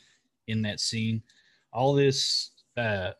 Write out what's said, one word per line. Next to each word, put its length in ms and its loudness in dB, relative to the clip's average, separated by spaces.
in 160 -2
that 160 -4
scene. 440 -2
All 220 2
this, 580 2
uh, 440 -2